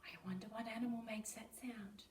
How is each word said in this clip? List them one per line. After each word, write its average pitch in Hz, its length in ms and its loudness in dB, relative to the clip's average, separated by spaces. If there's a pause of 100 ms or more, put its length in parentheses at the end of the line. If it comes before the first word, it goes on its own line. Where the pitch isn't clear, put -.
I - 220 -6
wonder 185 220 2
what 226 180 2
animal 233 400 4
makes 214 240 2
that - 180 -6 (120)
sound. 214 500 -4